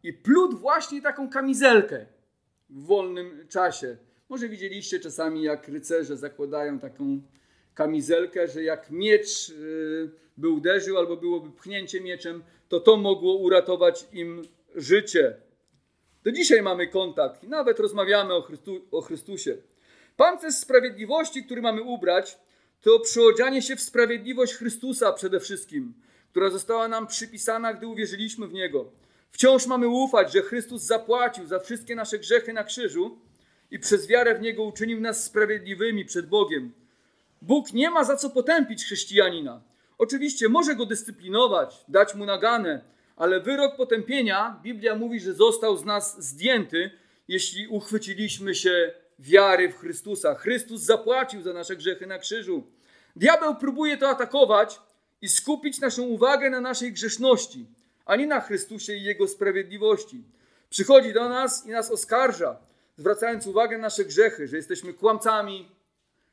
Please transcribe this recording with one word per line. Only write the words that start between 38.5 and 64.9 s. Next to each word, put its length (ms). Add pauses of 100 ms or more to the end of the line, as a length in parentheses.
chrześcijanina. 800 (360)
Oczywiście 520
może 260
go 100
dyscyplinować, 1000
dać 280
mu 100
naganę, 560 (340)
ale 240
wyrok 360
potępienia, 880
Biblia 320
mówi, 240
że 140
został 440
z 80
nas 380
zdjęty, 680 (360)
jeśli 400
uchwyciliśmy 880
się 380 (280)
wiary 480
w 80
Chrystusa. 580
Chrystus 460
zapłacił 600
za 120
nasze 220
grzechy 320
na 120
krzyżu. 440 (520)
Diabeł 400
próbuje 420
to 120
atakować 720 (420)
i 80
skupić 500
naszą 240
uwagę 460
na 120
naszej 320
grzeszności, 720 (400)
a 100
nie 120
na 140
Chrystusie 520
i 100
Jego 240
sprawiedliwości. 960 (460)
Przychodzi 440
do 160
nas 360
i 40
nas 220
oskarża, 640 (400)
zwracając 500
uwagę 300
na 40
nasze 240
grzechy, 420
że 80
jesteśmy 380